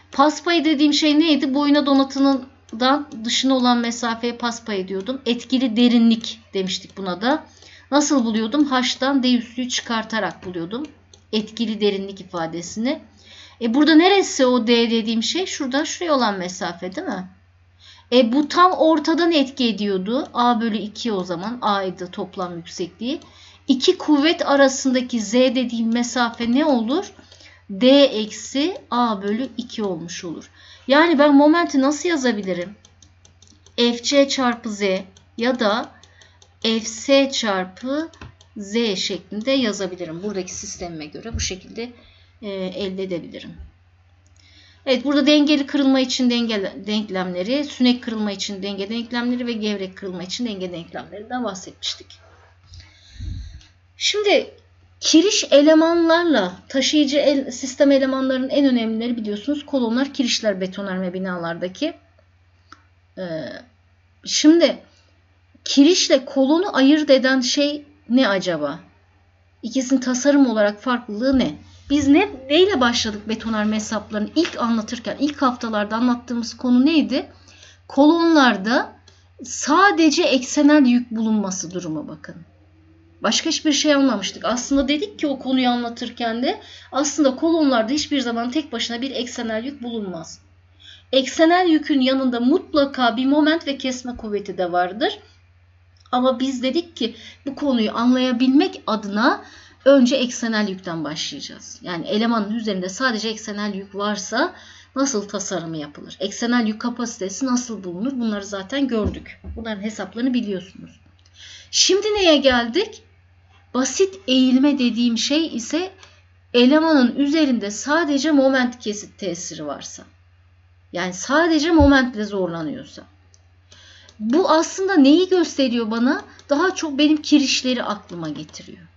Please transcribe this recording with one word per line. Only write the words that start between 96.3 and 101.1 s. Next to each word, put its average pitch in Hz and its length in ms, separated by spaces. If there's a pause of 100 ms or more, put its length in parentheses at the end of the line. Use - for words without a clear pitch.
biz 262 240
dedik - 320
ki 220 200 (300)
bu 277 100
konuyu 240 420
anlayabilmek 254 920
adına 214 560 (420)
önce 269 300
eksenel 226 540
yükten 175 340
başlayacağız. - 800